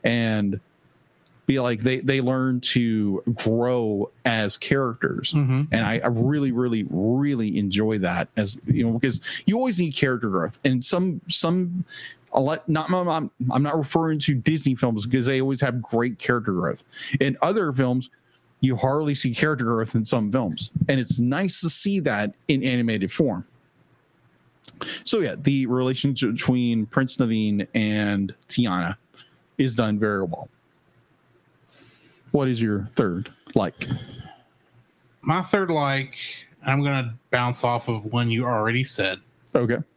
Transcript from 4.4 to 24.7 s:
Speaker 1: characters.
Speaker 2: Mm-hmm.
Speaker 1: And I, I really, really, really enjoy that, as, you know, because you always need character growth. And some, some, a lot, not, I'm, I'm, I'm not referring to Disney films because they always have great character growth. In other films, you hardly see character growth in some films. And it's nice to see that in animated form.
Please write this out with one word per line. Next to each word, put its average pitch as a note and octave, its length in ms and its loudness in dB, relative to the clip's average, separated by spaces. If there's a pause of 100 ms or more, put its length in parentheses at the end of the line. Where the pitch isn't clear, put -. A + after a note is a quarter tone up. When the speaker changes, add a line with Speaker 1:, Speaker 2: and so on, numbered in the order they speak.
Speaker 1:
characters. - 760 0
Speaker 2:
Mm-hmm. C#3 300 2 (100)
Speaker 1:
And A2+ 120 2
I, A2+ 140 2
I - 80 -2
really, C3 460 2
really, A#2 360 0
really A2+ 680 0
enjoy G#2 400 0
that, F2 380 0
as, G2+ 300 -2
you C3 200 2
know, A2+ 60 2
because A#2+ 280 0 (260)
you G3+ 100 4
always A#3+ 240 0
need E3 120 2
character B2 360 0
growth. F#2+ 360 -2
And B2+ 200 2
some, F3+ 440 0
some, F3 560 0 (480)
a C3+ 80 2
lot, D3 280 -2
not, D#3 220 0
I'm, F3+ 180 0
I'm, D#3+ 220 -2 (200)
I'm - 120 2
not D3 140 0
referring D#3 440 0
to C#3+ 140 2
Disney C#3 420 0
films A2+ 280 -2
because B2 220 0
they C3+ 140 2
always C3+ 200 0
have B2+ 220 0
great A#2 360 -2
character A2+ 340 0
growth. F2 320 -2 (360)
In C3+ 220 0
other F3 300 0
films, B2+ 360 0 (520)
you C3 160 2
hardly C#3+ 400 0
see B2 180 -2
character D3 300 0
growth A2+ 320 0
in A2+ 80 2
some G#2+ 260 0
films. G#2+ 400 -2 (180)
And C3+ 120 2
it's A#2 180 -2
nice C#3+ 440 0
to E3 60 -2
see G3 320 0
that G#2+ 320 0 (140)
in C3+ 160 2
animated A#2 480 0
form. G#2+ 340 0 (1600)